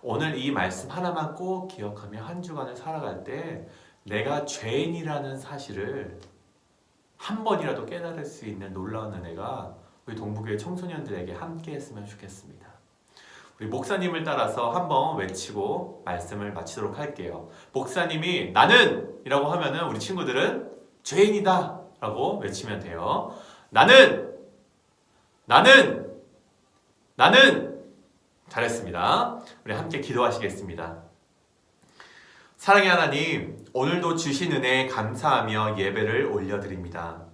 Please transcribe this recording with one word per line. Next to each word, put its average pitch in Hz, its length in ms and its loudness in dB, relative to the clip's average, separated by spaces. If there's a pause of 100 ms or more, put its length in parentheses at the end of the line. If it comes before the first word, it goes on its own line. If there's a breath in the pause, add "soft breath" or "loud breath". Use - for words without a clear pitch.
오늘 139 300 -2
이 131 140 -4
말씀 - 380 -4
하나만 160 440 -4
꼭 185 340 -6
기억하며 104 560 -12
한 175 180 -12
주간을 143 340 -10
살아갈 139 480 -8
때 - 440 -10 (360 loud breath)
내가 117 420 -4
죄인이라는 143 920 -4
사실을 101 840 -10 (960)
한 220 260 -8
번이라도 180 440 -2
깨달을 170 360 -10
수 - 220 -14
있는 98 260 -12
놀라운 104 440 -8
은혜가 90 600 -12 (300 soft breath)
우리 113 100 -12
동부교회 107 420 -6
청소년들에게 156 760 -8
함께 165 400 -12
했으면 104 320 -12
좋겠습니다. - 600 -20 (920 loud breath)
우리 110 80 -10
목사님을 165 560 -4
따라서 120 460 -2
한번 151 480 0
외치고 104 880 -6
말씀을 101 480 -8
마치도록 - 460 -8
할게요. - 500 -10 (240 loud breath)
목사님이 165 800 -2
"나는!" - 760 6
이라고 139 220 2
하면은 160 400 -2
우리 - 100 -4
친구들은 139 720 -2 (300)
"죄인이다!" 196 800 2 (180)
라고 120 380 -2
외치면 101 420 -8
돼요. 90 540 -4 (380 loud breath)
"나는! 233 640 10 (1120)
나는! 254 600 8 (1120)
나는!" 240 500 8 (840)
잘했습니다. 117 920 0 (240 loud breath)
우리 107 80 -6
함께 - 280 -6
기도하시겠습니다. 95 1000 -4 (1500 loud breath)
사랑의 196 320 6
하나님, 147 840 0
오늘도 170 420 0
주신 160 360 -2
은혜에 131 360 2
감사하며 110 880 -2
예배를 107 480 0
올려드립니다. 90 1080 -6